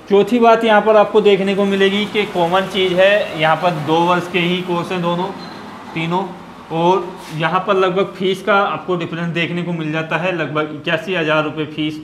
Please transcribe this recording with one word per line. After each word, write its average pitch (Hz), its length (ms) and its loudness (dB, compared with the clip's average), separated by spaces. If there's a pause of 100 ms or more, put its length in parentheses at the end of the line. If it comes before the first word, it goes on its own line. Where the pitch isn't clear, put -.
(100)
चौथी 202 280 4
बात 233 260 6
यहाँ 214 160 4
पर 214 160 4
आपको 208 240 4
देखने 196 340 4
को 202 100 0
मिलेगी 196 420 2
कि 208 180 -2
common 180 360 0
चीज़ 190 340 0
है, 190 460 2
यहाँ 156 160 2
पर 175 140 0
दो 160 300 0
वर्ष 175 320 0
के 185 60 0
ही 180 240 0
course 175 300 -4
हैं 180 100 -4
दोनों, 175 260 -2 (680)
तीनों, 170 320 -2 (460)
और 175 360 2 (260)
यहाँ 165 320 -2
पर 208 80 2
लगभग 185 440 0
fees 185 240 -2
का 214 120 2
आपको 180 420 0
difference 165 380 -6
देखने 170 280 -2
को 170 100 -6
मिल 156 200 -4
जाता 160 240 -4
है। 180 200 -2
लगभग 151 380 -4
इक्यासी 165 400 -4
हज़ार 156 300 0
रुपये 151 220 -6
fees 156 380 -6